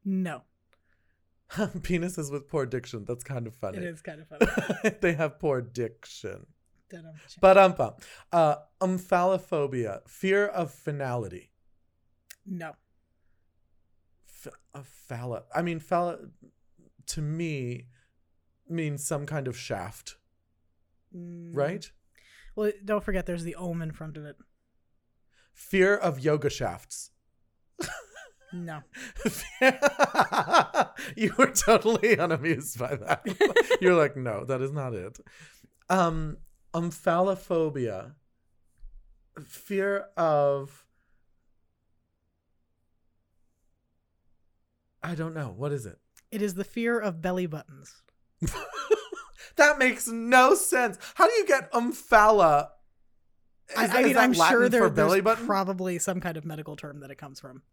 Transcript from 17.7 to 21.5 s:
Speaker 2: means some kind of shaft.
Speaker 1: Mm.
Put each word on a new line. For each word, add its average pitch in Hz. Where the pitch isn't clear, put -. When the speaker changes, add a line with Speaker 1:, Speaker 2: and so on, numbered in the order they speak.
Speaker 2:
means 151
some 147
kind 143
of 120
shaft. -
Speaker 1:
Mm. 170